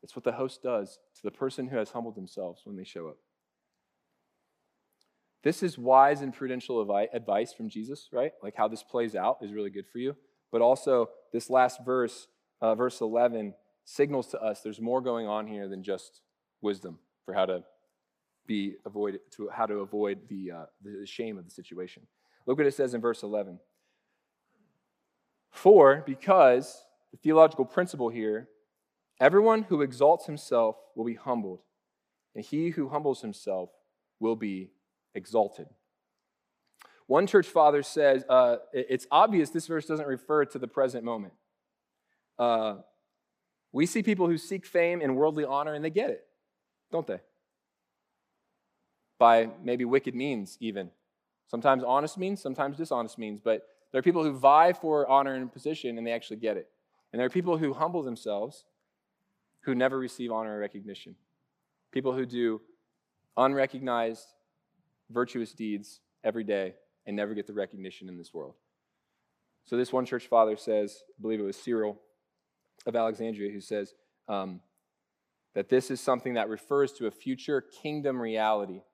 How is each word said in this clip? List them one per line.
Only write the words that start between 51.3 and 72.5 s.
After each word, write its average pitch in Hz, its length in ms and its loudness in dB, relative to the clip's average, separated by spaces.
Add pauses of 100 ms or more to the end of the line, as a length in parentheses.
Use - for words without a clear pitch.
Sometimes 127 360 0
honest 139 340 0
means, 190 240 -6
sometimes 139 360 -6
dishonest 123 420 -6
means, 107 240 -10
but 110 240 0 (240)
there 131 80 0
are 123 40 -6
people 170 200 2
who 151 80 0
vie 143 420 6
for 151 340 0
honor 135 280 4
and 127 160 -8
position, 135 460 -8
and 117 100 -6
they 117 60 -2
actually 113 240 -8
get 107 200 -2
it. - 120 -12 (420)
And 113 80 -6
there 127 80 0
are - 20 0
people 175 280 -2
who 147 160 -2
humble 165 280 -4
themselves 113 640 -6 (1000)
who 135 100 -2
never 131 240 0
receive 123 320 -8
honor 110 240 -6
or 104 40 -8
recognition. 101 560 -12 (760)
People 131 220 -4
who 131 120 -4
do 120 360 -2 (760)
unrecognized, 127 960 0 (800)
virtuous 120 420 -4
deeds 104 460 -8 (240)
every 110 220 -4
day 98 300 -4 (300)
and 101 120 -8
never 104 160 -4
get 104 120 -8
the 104 80 -16
recognition 95 540 -10
in 90 100 -16
this 85 160 -20
world. 73 200 -12 (1120)
So - 100 -6
this 123 160 -2
one 127 140 0
church 120 220 -8
father 110 280 4
says, 104 480 -4 (160)
I - 20 -16
believe 107 200 -4
it - 20 -4
was 98 140 -6
Cyril 107 420 -4 (840)